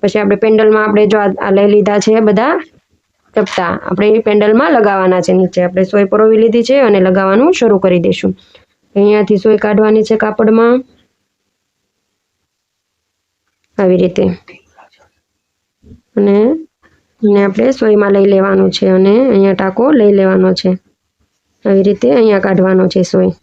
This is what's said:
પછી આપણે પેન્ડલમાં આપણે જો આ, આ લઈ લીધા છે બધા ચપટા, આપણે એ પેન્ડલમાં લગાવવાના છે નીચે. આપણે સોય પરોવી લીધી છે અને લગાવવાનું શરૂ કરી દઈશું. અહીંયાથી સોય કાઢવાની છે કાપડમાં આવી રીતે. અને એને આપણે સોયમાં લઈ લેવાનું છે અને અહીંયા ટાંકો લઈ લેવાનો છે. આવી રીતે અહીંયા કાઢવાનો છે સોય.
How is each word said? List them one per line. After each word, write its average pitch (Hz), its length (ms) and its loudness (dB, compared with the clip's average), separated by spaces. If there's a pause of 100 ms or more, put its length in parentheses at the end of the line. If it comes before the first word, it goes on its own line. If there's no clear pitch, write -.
પછી 208 220 -2
આપણે 202 220 0
પેન્ડલમાં 214 420 0
આપણે 208 260 0
જો 220 120 0
આ, 202 60 0 (160)
આ 202 100 -2
લઈ 202 180 2
લીધા 208 320 0
છે 220 240 0
બધા 233 240 0 (800)
ચપટા, 190 380 -4 (160)
આપણે 196 180 -2 (100)
એ - 100 2
પેન્ડલમાં 214 480 2
લગાવવાના 190 520 0
છે 190 120 -2
નીચે. 185 260 -2
આપણે 180 260 -2
સોય 202 220 0
પરોવી 220 300 2
લીધી 226 260 0
છે 269 80 2 (100)
અને 202 200 2
લગાવવાનું 196 520 0
શરૂ 214 260 0
કરી 180 200 0
દઈશું. 190 280 -2 (640)
અહીંયાથી 208 480 0
સોય 214 200 2
કાઢવાની 214 440 2
છે 226 160 0
કાપડમાં 220 500 0 (3000)
આવી 185 220 2
રીતે. 180 220 -2 (1900)
અને 202 200 0 (880)
એને 202 200 2
આપણે 214 340 -2
સોયમાં 208 360 0
લઈ 196 180 2
લેવાનું 190 420 0
છે 196 100 -2 (120)
અને 190 160 2 (180)
અહીંયા 196 260 0
ટાંકો 190 260 -4 (160)
લઈ 208 200 2
લેવાનો 190 400 0
છે. 185 100 -2 (920)
આવી 196 240 0
રીતે 202 280 -2
અહીંયા 208 300 0
કાઢવાનો 185 460 0
છે 185 200 0
સોય. 185 200 0 (100)